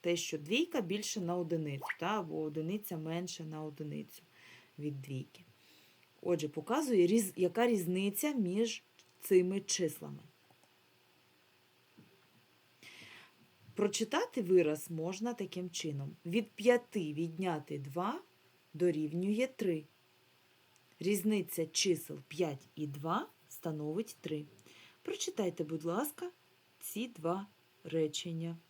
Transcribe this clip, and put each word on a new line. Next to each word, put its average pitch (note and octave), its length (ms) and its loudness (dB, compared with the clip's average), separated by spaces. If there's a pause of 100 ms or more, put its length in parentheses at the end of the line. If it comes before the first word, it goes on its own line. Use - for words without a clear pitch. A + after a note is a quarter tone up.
Те, F3 140 4
що E3 220 -4
двійка B3 440 2
більше G3+ 400 -2
на E3+ 160 0
одиницю, D#3 480 -2 (140)
та, G3+ 200 0
або D#3 220 -4
одиниця D#3+ 560 -4
менше E3 460 -4
на D#3 200 -8
одиницю D3 600 -8 (560)
від C#3+ 220 -4
двійки. C3 420 -10 (800)
Отже, E3 280 0
показує, A3 580 4
різ-, G3+ 280 4
яка F#3 320 4
різниця G3+ 640 2
між A3 520 0 (380)
цими F#3 400 6
числами. D#3 580 -2 (3500)
Прочитати A3+ 680 0
вираз E3+ 500 4
можна F#3 420 -2
таким F3+ 360 -6
чином. D3 460 -6 (100)
Від G#3+ 260 0
п'яти G#3+ 600 2
відняти D#3+ 680 -2
два F3+ 420 -4 (520)
дорівнює F3 720 2
три. F3 380 0 (1120)
Різниця F#3+ 680 2
чисел D#3+ 640 0
п'ять D3+ 480 -4
і D3+ 120 -4
два D#3+ 420 -2 (200)
становить D#3 720 -4
три. D3+ 240 -6 (560)
Прочитайте, F#3+ 600 -2
будь D#3 200 -4
ласка, D4 480 -2 (480)
ці A#3 280 -6
два F3+ 400 -4 (360)
речення. E3 760 -2 (120)